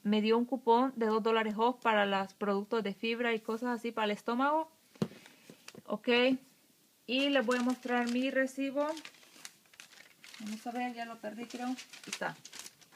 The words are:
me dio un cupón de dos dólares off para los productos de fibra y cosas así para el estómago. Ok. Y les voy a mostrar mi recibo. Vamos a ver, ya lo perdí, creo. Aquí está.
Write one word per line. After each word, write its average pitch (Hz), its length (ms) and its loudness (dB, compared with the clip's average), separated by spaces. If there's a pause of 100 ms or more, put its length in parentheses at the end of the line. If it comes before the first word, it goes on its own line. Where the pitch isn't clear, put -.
me 214 160 4
dio 220 180 4
un 240 60 2
cupón 240 500 4
de 226 120 0
dos 220 180 2
dólares 220 320 2
off 240 260 2
para 214 240 4
los 196 280 -2
productos 208 500 -2
de 196 100 -4
fibra 233 400 -2
y 214 60 -2
cosas 233 380 -4
así 233 120 -6
para 226 140 -2
el 208 80 0
estómago. 277 580 0 (1160)
Ok. - 220 -6 (960)
Y 269 240 0
les 262 160 4
voy 247 120 2
a 240 40 0
mostrar 240 480 0
mi 254 200 0
recibo. 269 560 -2 (1500)
Vamos 214 260 -10
a 240 40 -6
ver, 247 240 -6
ya 233 100 -10
lo 233 140 -14
perdí, 214 280 -10
creo. 247 220 -8
Aquí - 420 -10
está. 170 260 -6 (580)